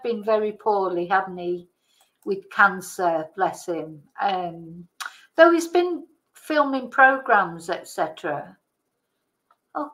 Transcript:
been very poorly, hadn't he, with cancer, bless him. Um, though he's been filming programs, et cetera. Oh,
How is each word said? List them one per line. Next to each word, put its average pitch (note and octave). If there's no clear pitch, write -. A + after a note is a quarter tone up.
been A3
very G#3+
poorly, F#3+
hadn't F#3
he, F3
with G3
cancer, F#3
bless E3
him. D#3+
Um, F3
though E4
he's E4
been F4
filming C4+
programs, G#3+
et E3+
cetera. E3+
Oh, D4